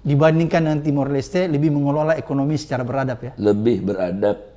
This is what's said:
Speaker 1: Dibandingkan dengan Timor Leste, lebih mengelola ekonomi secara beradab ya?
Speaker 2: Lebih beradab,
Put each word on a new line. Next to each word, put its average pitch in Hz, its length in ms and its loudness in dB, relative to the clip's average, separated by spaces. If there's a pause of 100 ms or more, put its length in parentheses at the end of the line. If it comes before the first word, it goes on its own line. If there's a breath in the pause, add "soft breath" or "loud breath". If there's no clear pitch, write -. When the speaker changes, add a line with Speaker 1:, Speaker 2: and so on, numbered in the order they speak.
Speaker 1:
Dibandingkan 160 560 4
dengan 151 240 0
Timor 139 240 0
Leste, 160 400 -2
lebih 147 240 2
mengelola 147 400 0
ekonomi 139 400 -2
secara 131 320 -4
beradab 127 320 -4
ya? 120 160 -12
Speaker 2:
Lebih 104 480 2
beradab, 95 560 -2 (180)